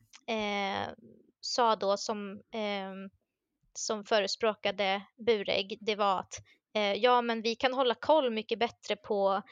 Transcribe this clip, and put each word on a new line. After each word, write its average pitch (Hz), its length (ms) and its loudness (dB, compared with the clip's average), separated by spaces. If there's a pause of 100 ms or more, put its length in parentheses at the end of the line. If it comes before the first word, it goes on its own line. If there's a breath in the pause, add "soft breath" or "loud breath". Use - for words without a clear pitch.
(280)
eh, 202 680 -2 (480)
sa 226 340 2
då 196 220 0
som, 208 440 -6 (120)
ehm, 196 560 -6 (640)
som 214 300 -6
förespråkade 202 1000 0 (240)
burägg, 202 560 0
det 208 140 -2
var 196 240 2
att, - 140 -12 (420 soft breath)
eh, 208 180 0
"Ja, 240 280 4
men 233 200 -2
vi 226 140 -2
kan 254 180 0
hålla 247 220 2
koll 294 360 4
mycket 220 280 -4
bättre 220 360 -2
på, 196 460 0 (100)